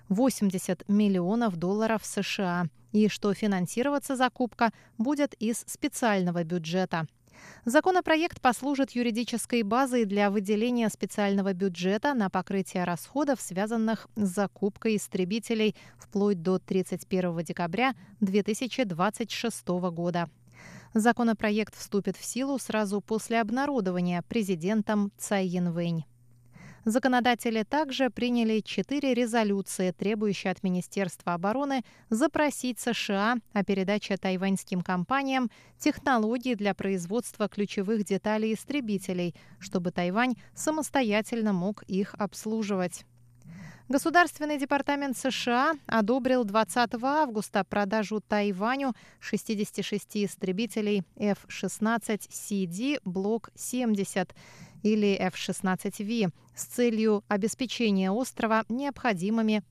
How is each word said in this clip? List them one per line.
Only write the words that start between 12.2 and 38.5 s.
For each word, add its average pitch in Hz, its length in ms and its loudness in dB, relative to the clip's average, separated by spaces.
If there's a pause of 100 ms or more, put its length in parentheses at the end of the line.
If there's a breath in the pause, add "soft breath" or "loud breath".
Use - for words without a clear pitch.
покрытие 185 540 -2
расходов, 254 560 -2
связанных 220 760 -2
с 208 140 0
закупкой 202 680 0
истребителей, 214 760 0 (220 loud breath)
вплоть 202 460 0
до 185 180 2
тридцать 185 480 -2
первого 180 340 0
декабря 185 520 0 (260 loud breath)
две 196 240 2
тысячи 233 400 -2
двадцать 196 480 -2
шестого 180 580 -2
года. 170 380 -2 (680 loud breath)
Законопроект 220 800 2
вступит - 420 -2
в - 80 -16
силу 269 340 -2
сразу 208 420 -2
после 220 400 -2
обнародования 208 840 0
президентом 202 960 0
Цай 190 300 0
Янвэнь. 170 580 -2 (800 loud breath)
Законодатели 240 800 2
также 269 480 0
приняли 226 480 2
четыре 269 560 -2
резолюции, 208 800 0
требующие 202 580 -2
от 180 140 -4
Министерства 180 720 -2
обороны 247 500 0 (260 loud breath)
запросить 262 720 0
С 240 120 -2
Ш - 220 -2
А 214 220 2 (160)
о 202 100 0
передаче 196 540 0
тайваньским 190 640 -2
компаниям 254 680 0 (300 loud breath)
технологий 247 800 2
для 202 180 0
производства 196 760 -2
ключевых 208 540 -2
деталей 214 520 0